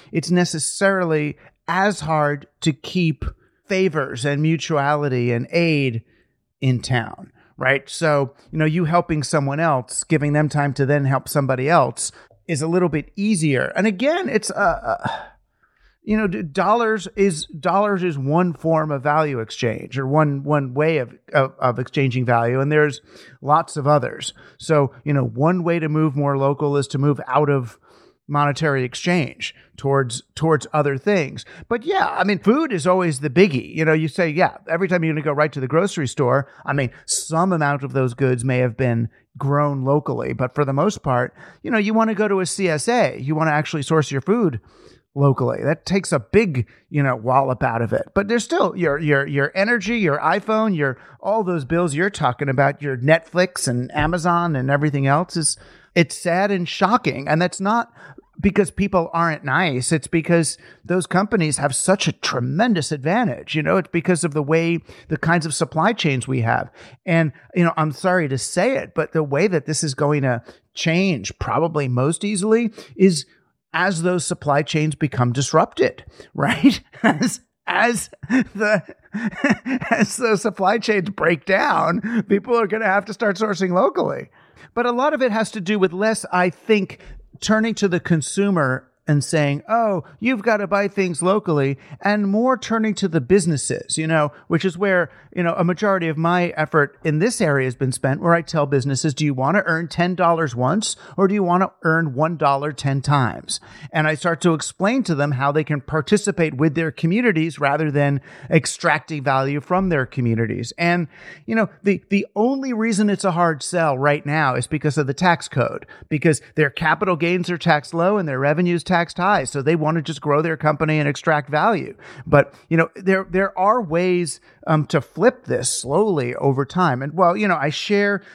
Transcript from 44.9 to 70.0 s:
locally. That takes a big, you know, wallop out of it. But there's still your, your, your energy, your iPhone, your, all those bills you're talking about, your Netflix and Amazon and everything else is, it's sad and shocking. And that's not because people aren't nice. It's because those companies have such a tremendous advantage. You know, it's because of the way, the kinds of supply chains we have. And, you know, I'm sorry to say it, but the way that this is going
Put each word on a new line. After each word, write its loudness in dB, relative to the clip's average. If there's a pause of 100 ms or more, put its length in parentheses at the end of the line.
locally. 2
That -2
takes -2
a 2
big, 2 (220)
you 0
know, 0
wallop 0
out 0
of -2
it. -2
But 0
there's 0
still 0
your, 0
your, 2
your -2
energy, 0
your 2
iPhone, 0
your, 0 (240)
all 0
those -2
bills 0
you're 0
talking -2
about, 0
your -4
Netflix 0
and -2
Amazon 0
and -2
everything 2
else 0
is, -2 (380)
it's 2
sad 0
and -2
shocking. 0
And 2
that's -2
not -2 (480)
because 2
people 0
aren't 0
nice. 0
It's 0
because 0 (260)
those -2
companies 0
have -2
such 0
a 2
tremendous -2
advantage. -2
You 0
know, 2
it's -2
because 0
of -4
the 0
way, 2 (300)
the -4
kinds 0
of -6
supply 0
chains -2
we -2
have. 0 (380)
And, 2 (240)
you 4
know, 2
I'm 0
sorry 0
to -2
say 0
it, -10
but -2
the 2
way 2
that -2
this -4
is -4
going 0